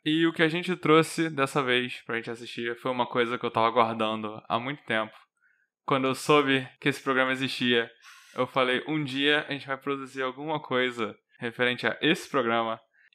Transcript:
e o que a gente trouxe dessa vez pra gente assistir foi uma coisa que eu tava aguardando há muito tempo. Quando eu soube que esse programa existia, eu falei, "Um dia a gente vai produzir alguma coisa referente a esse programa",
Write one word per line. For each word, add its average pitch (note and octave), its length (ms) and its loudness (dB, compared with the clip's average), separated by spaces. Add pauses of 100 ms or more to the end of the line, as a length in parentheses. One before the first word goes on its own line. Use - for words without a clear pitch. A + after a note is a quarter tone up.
e D#3+ 220 2
o E3 80 2
que - 80 0
a D#3+ 80 6
gente F3 260 -4
trouxe D#3+ 540 4
dessa C#3 320 -2
vez B2 440 0
pra A#2 100 -4
gente A2+ 160 -6
assistir A#2 480 -8
foi C3 120 -4
uma B2 140 0
coisa A#2+ 320 0
que A#2 80 -6
eu A#2 60 -4
tava A2+ 160 4
aguardando A2 840 0
há A2+ 100 0
muito C3+ 260 -8
tempo. A2 280 -4 (720)
Quando C3 220 2
eu C3 80 0
soube C3+ 520 2 (140)
que D3 80 0
esse - 140 -4
programa C3 280 2
existia, B2 600 0 (440)
eu B2+ 120 0
falei, B2+ 400 0
"Um D3+ 160 -4
dia C#3+ 440 0
a - 40 -8
gente C3+ 160 -10
vai C3+ 100 -6
produzir C3+ 460 -8
alguma C#3+ 360 -6
coisa B2 560 -2 (240)
referente A#2+ 460 -2
a A2+ 160 0
esse D#3+ 260 2
programa", A#2 520 0 (360)